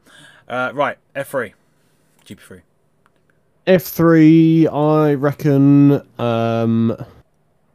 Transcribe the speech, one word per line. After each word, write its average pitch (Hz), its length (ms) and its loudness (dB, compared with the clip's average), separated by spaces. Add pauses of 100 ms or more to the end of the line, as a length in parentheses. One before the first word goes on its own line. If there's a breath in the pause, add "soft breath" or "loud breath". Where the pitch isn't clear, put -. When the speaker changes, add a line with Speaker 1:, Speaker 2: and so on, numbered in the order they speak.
(460 soft breath)
Speaker 1:
Uh, 123 280 -8
right, 131 240 -6 (160)
F 139 140 -12
three, 117 260 -10 (680)
G 107 100 -20
P - 80 -20
three. 90 180 -20 (1040)
Speaker 2:
F 185 160 2
three, 160 840 2
I 151 460 -2
reckon, 143 880 2 (180)
um, 113 760 -2 (760 soft breath)